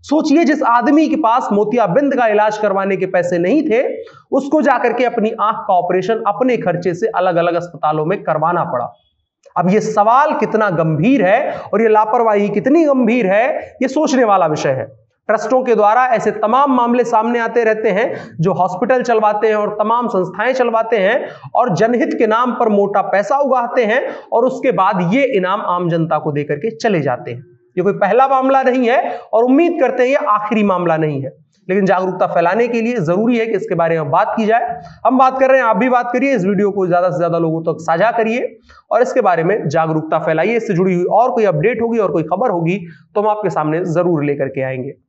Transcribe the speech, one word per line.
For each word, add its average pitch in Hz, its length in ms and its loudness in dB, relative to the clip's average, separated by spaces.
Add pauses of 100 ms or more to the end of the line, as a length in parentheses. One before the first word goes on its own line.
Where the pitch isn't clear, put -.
सोचिए, 311 420 2
जिस 302 180 0
आदमी 262 460 2
के 254 80 -2
पास 247 360 0
मोतियाबिंद 214 640 2
का 233 120 0
इलाज 214 320 2
करवाने 196 380 0
के 180 100 -4
पैसे 175 320 0
नहीं 202 240 2
थे, 254 200 0 (500)
उसको 277 300 0
जाकर 240 300 2
के 247 120 0
अपनी 226 260 0
आंख 220 260 -2 (120)
का 196 60 2
ऑपरेशन 180 520 0
अपने 226 300 0
खर्चे 170 380 -2
से 196 120 -4
अलग-अलग 175 480 0
अस्पतालों 156 500 -4
में 190 180 -2
करवाना 160 420 -2
पड़ा। 120 280 -6 (640)
अब 180 140 0
ये 208 100 4
सवाल 226 520 2
कितना 214 380 0
गंभीर 165 540 0
है 220 300 0 (180)
और 214 100 2
ये 226 60 2
लापरवाही 214 600 2
कितनी 262 360 2
गंभीर 247 420 2
है, 220 560 -2
ये 262 60 -2
सोचने 262 360 2
वाला 196 220 4
विषय 151 220 -2
है। 127 160 -2 (440)
ट्रस्टों 220 340 0
के 226 120 0
द्वारा 214 320 4
ऐसे 220 240 0
तमाम 247 420 0
मामले 240 320 2
सामने 233 340 0
आते 233 260 -2
रहते 220 240 0
हैं - 520 -4
जो 180 120 0
हॉस्पिटल 233 500 0
चलवाते 214 460 0
हैं 214 60 2
और 208 140 -2
तमाम 214 400 -2
संस्थाएं 196 440 -2
चलवाते 233 440 0
हैं 208 320 0 (260)
और 220 220 2
जनहित 233 420 0
के 226 80 2
नाम 233 260 0
पर 233 160 -2
मोटा 202 340 0
पैसा 202 360 -2
उगाहते 247 460 0
हैं 226 180 0 (300)
और 233 120 2
उसके 262 280 -2
बाद 185 420 0
ये 277 100 2
इनाम 196 360 -2
आम 180 280 -2
जनता 165 300 0
को 156 140 -4
देकर 147 220 -4
के 220 220 -4
चले 202 240 0
जाते 123 300 -4
हैं। 120 160 -12 (300)
ये 180 60 -2
कोई 196 100 0
पहला 208 360 2
मामला 269 340 2
नहीं 247 260 0
है 277 300 0 (140)
और 226 120 4
उम्मीद 320 360 2
करते 254 220 0
हैं 254 80 2
ये 277 80 2 (100)
आखिरी 220 340 0
मामला 175 340 0
नहीं 151 260 -2
है, 131 100 -10 (360)
लेकिन 190 180 0
जागरूकता 185 400 0
फैलाने 185 420 0
के 233 140 -2
लिए 240 140 -2
जरूरी 214 420 0
है 226 80 0
कि 226 60 -4
इसके 190 220 -4
बारे 165 260 0
में 143 100 -4
बात 208 260 0
की 220 100 -2
जाए। 226 340 -2 (260)
हम 254 120 2
बात 262 220 2
कर 269 80 4
रहे 262 120 4
हैं, 240 60 0
आप 220 100 2
भी 247 120 0
बात 240 240 0
करिए, 262 220 0
इस 185 100 0
वीडियो 202 260 0
को 190 160 -2
ज्यादा 180 240 2
से 170 80 -4
ज्यादा 170 200 0
लोगों 160 240 -2
तक 160 180 -2
साझा 170 300 0
करिए 233 480 -2 (320)
और 233 120 4
इसके 254 180 0
बारे 175 240 2
में 196 240 0
जागरूकता 156 500 0
फैलाइए। 165 380 0
इससे 220 180 -2
जुड़ी 185 200 2
हुई 175 100 0
और 208 260 2
कोई 226 140 0
अपडेट 196 380 0
होगी 233 160 -2
और 202 140 0
कोई 165 100 0
खबर 196 280 -2
होगी 170 280 -2 (360)
तो 208 60 0
हम 214 80 0
आपके 208 220 -2
सामने 156 340 -2
जरूर 170 400 0
लेकर 143 240 -2
के 131 140 -6
आएंगे। 131 300 -8 (160)